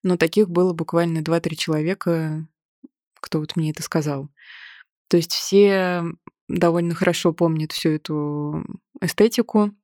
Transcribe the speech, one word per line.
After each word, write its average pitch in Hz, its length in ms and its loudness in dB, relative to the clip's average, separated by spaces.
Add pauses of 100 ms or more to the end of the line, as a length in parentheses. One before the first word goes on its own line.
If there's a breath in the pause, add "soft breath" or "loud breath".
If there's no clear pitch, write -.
Но 180 160 0
таких 180 320 2
было 180 240 2
буквально 165 480 0
два-три 160 340 -2
человека, 160 880 -2 (720)
кто - 200 -4
вот - 160 -8
мне 156 160 0
это - 100 -10
сказал. 147 480 -4 (800 loud breath)
То 175 100 4
есть 165 140 -2
все 190 720 4 (440)
довольно 170 460 2
хорошо 170 400 0
помнят 160 380 0
всю - 180 0
эту 151 760 -4 (380)
эстетику 208 720 2 (120)